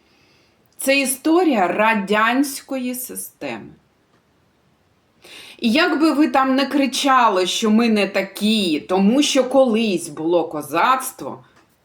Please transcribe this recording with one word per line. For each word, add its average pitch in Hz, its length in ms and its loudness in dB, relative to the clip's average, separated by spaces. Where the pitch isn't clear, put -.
це 277 220 0
історія 285 680 0
радянської 226 1300 -2
системи. 139 760 -12
І 233 120 0
як 311 300 2
би 320 100 4
ви 277 160 2
там 262 280 2
не 269 100 0
кричали, 254 840 2
що 214 240 -2
ми 233 180 4
не 208 180 2
такі, 196 720 -2
тому 196 420 2
що 269 220 0
колись 233 680 0
було 156 380 -2
козацтво, 156 960 -4